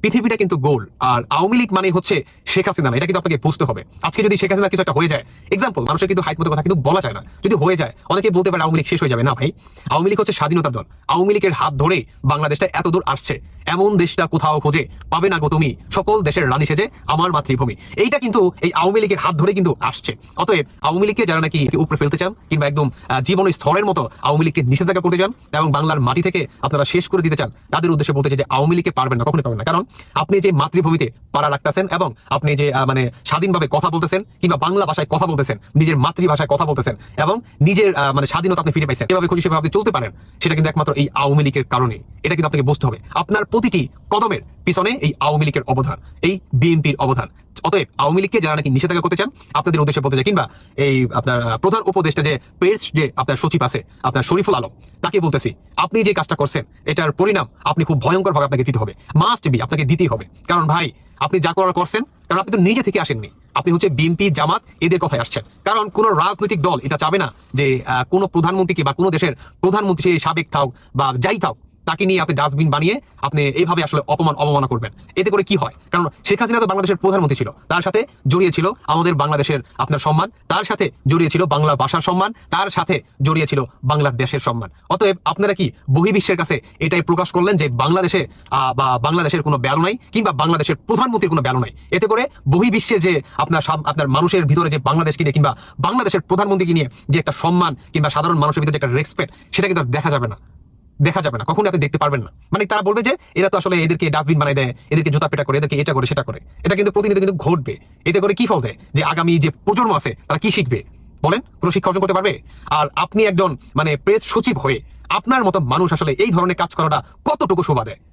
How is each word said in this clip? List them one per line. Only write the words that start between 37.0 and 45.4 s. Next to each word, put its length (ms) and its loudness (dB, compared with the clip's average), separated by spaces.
এবং 240 0
নিজের, 340 4
আহ, 200 0
মানে 120 0
স্বাধীনতা 320 -2
আপনি 120 -2
ফিরে 140 -2
পাইছেন, 240 -6
এভাবে 180 -2
খুশি 140 0
সেভাবে 160 0
আপনি 120 -2
চলতে 220 -2
পারেন, 200 -4
সেটা 160 0
কিন্তু 140 2
একমাত্র 240 0
এই 200 0
আওয়ামী 300 4
লীগের 200 0
কারণেই। 360 -2
এটা 120 0
কিন্তু 120 0
আপনাকে 160 0
বুঝতে 240 0
হবে। 100 -2
আপনার 320 0
প্রতিটি 420 0
কদমের 320 0
পিছনে 240 0
এই 300 -2
আওয়ামী 260 0